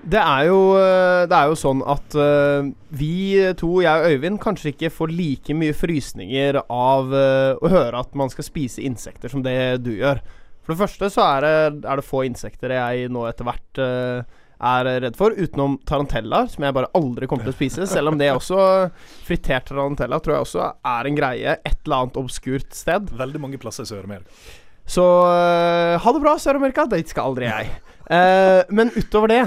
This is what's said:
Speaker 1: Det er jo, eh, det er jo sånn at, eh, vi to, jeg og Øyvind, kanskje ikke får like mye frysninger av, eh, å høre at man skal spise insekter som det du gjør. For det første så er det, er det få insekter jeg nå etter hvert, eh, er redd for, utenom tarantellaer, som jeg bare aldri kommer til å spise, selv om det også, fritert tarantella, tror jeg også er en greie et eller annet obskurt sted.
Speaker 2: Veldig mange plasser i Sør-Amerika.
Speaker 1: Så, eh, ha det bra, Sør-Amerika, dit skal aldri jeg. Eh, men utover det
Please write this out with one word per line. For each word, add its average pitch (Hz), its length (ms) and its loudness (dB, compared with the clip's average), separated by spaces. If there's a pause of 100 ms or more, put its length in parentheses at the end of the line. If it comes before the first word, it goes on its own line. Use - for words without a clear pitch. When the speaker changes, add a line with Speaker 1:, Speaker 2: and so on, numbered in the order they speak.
Speaker 1:
Det 196 100 2
er 151 300 4
jo, 190 80 6 (180)
eh, 185 520 4
det 175 100 2
er 147 100 6
jo 156 120 2
sånn 135 280 0
at, - 320 -4
eh, 143 540 2 (180)
vi 151 220 -4 (420)
to, 170 260 -2
jeg 160 220 4
og 170 80 4
Øyvind, 165 300 0
kanskje 180 320 -4
ikke 160 180 -4
får 160 240 -4
like 151 400 -4
mye 156 200 0
frysninger 139 840 -4
av, 131 560 0
eh, 135 400 2
å 165 160 0
høre 123 300 2
at - 180 -10
man 135 120 -2
skal - 140 -14
spise - 380 -8
insekter 120 480 -10
som 135 120 -4
det 127 420 -2
du 120 100 -4
gjør. 127 240 0 (460)
For 160 100 -4
det 175 80 -6
første 196 260 -2
så 214 140 0 (140)
er 135 40 0
det, 151 460 2
er 135 100 -2
det 139 80 -6
få 131 220 -2
insekter 123 480 -8
jeg 123 360 -4
nå 120 200 -6
etter 120 160 -8
hvert, - 320 -8
eh, 127 440 -4 (380)
er 127 240 0 (160)
redd 123 160 -6
for, 208 140 4
utenom 143 540 -2
tarantellaer, 143 680 -2
som - 140 -6
jeg 135 100 -2
bare 127 200 -2
aldri 127 340 -2
kommer 127 180 -4
til 131 80 -4
å - 40 -14
spise, 151 280 -4
selv 165 220 -2
om 156 100 0
det 143 160 2
også, 190 560 2 (340)
fritert 151 420 -2
tarantella, 139 540 -4
tror 156 140 -2
jeg 139 120 -2
også 175 260 -4 (120)
er 120 220 -4
en 147 100 -2
greie 131 480 -2
et - 220 0
eller 135 160 0
annet 127 160 -6
obskurt 131 560 -6
sted. 190 360 -2
Speaker 2:
Veldig 131 300 -8
mange 135 180 -10
plasser 110 280 -12
i - 0 -
Sør-Amerika. 98 400 -12 (600)
Speaker 1:
Så, 180 180 2
eh, 175 960 4
ha 214 140 2
det 302 100 0
bra, 302 140 4
Sør-Amerika, 277 520 0
dit 170 200 -2
skal 131 260 -4
aldri 120 140 -4
jeg. 107 220 -4 (400)
Eh, 185 600 6
men 226 200 2
utover 214 380 2
det 240 180 4